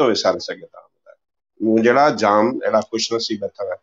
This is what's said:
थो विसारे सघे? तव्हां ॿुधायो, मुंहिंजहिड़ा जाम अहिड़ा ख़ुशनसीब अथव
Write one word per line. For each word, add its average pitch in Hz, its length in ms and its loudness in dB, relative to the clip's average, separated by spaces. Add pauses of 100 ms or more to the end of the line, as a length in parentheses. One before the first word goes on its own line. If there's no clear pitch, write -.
थो 131 80 2
विसारे 95 300 0
सघे? 87 220 -12
तव्हां - 240 -20
ॿुधायो, - 800 -14
मुंहिंजहिड़ा 120 440 4
जाम 107 400 2
अहिड़ा 107 300 -2
ख़ुशनसीब 113 640 -6
अथव 98 380 -10